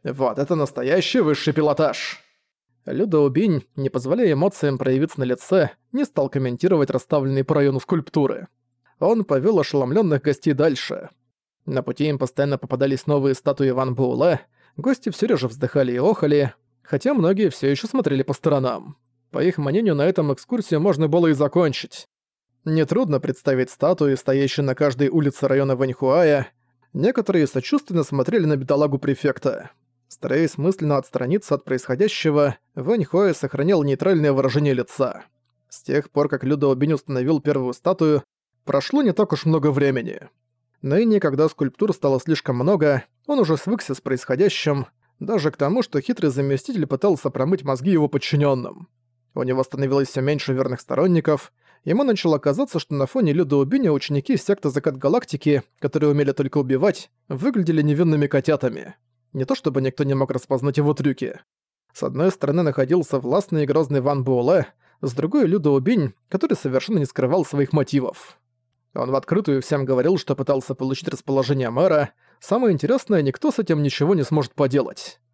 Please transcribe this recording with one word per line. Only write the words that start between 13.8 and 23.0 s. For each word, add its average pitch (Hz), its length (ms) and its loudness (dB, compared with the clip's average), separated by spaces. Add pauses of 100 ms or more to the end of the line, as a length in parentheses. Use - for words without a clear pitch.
Буэлэ, 131 440 0 (380)
гости 233 320 -2
всё 208 180 -2
реже 131 220 0
вздыхали 131 420 -2
и 123 60 -2
охали, 147 560 2 (280)
хотя - 320 -2
многие 196 360 2
всё - 180 -4
ещё 139 220 0
смотрели 147 340 0
по - 80 -4
сторонам. 135 640 -2 (360)
По - 120 -2
их 175 140 0
мнению, 160 380 0
на 143 100 0
этом 170 260 0
экскурсию 170 480 -2
можно 160 300 2
было 170 180 4
и 156 60 4
закончить. 147 760 0 (580)
Нетрудно 156 560 0